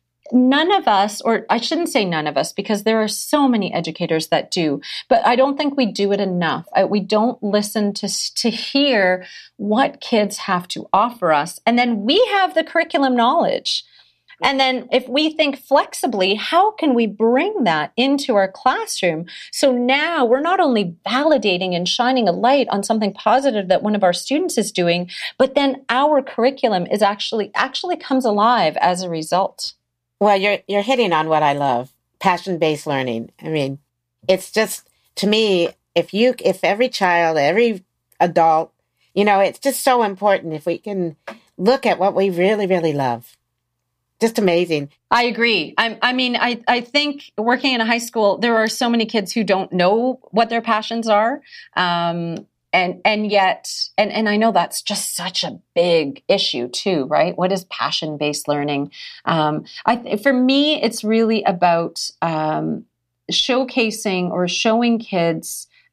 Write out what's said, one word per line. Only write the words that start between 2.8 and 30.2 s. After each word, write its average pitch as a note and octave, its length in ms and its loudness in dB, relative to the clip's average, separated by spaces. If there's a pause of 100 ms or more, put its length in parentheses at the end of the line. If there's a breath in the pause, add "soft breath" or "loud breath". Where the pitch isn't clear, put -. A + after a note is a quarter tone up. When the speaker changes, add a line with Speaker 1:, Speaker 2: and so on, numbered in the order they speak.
Speaker 1:
there A3 200 2
are G#3+ 60 0
so C#4+ 400 0
many A3+ 240 0
educators D#3+ 560 -4
that - 220 0
do, D3+ 320 -2 (260 loud breath)
but A#3 180 4
I G#3+ 100 4
don't C#4 200 2
think D4 180 -2
we C4+ 120 0
do G3+ 260 -2
it G3+ 80 0
enough. F3 460 -2 (100)
I, G3 80 4
we G3+ 160 0
don't A3 420 0
listen G#3 520 -2
to, G3+ 140 -6 (340)
to A#3 80 0
hear G#3 720 0 (320 loud breath)
what G#3 460 -2
kids G#3 340 0 (140)
have F3+ 180 -2
to - 240 -12
offer G3 400 0
us. D3+ 320 -2
And A#3+ 140 2
then A#3+ 260 0
we C#4+ 140 2 (140)
have F#4+ 200 2
the D#4+ 180 -2
curriculum C#4 460 0
knowledge. B3 680 0 (600 soft breath)
And C4+ 140 2
then C4 320 0
if B3+ 180 0
we D4+ 220 0
think D4+ 260 -2
flexibly, G#3+ 800 0
how F4+ 380 2
can D4+ 220 0
we A#3 120 2
bring C4 560 0
that D#3 340 0
into C#4 380 0
our F#3+ 160 2
classroom? F#3+ 760 -2 (260 loud breath)
So C#4 180 2
now C4+ 540 0
we're B3 160 2
not F4 180 0
only A3+ 380 0 (100)
validating G#3 680 2
and F3 120 -2
shining B3 400 0
a E3+ 40 -4
light A#3+ 360 2
on G3+ 140 -2
something G#3+ 300 0
positive G#3+ 560 0
that F#3 160 2
one G#3 100 0
of G3+ 80 0
our F3+ 100 6
students D4+ 460 -2
is G3+ 140 -8
doing, F3 360 0 (300 loud breath)
but C4 160 2
then C#4 340 0
our C#4 340 2
curriculum A3+ 640 0
is G#3 160 -2
actually, G#3+ 520 -2
actually C4 420 -2
comes C4 280 -2
alive G#3 540 2
as F3+ 240 0
a F#3 60 -8
result. E3+ 640 -4 (440)
Speaker 2:
Well, G3+ 180 4